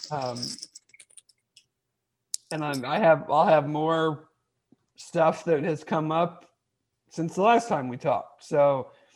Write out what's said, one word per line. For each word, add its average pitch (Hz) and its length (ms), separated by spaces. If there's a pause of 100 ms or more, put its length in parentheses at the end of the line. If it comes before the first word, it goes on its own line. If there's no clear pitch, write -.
(120)
Um, 127 280 (2000)
and 156 120
I'm, 139 220
I 147 140
have, 156 300
I'll 151 160
have 156 220
more 156 640 (640)
stuff 170 500
that 156 180
has 156 200
come 156 280
up 170 340 (640)
since - 260
the 180 60
last 233 260
time 143 220
we 123 80
talked. - 480
So, 143 460 (240)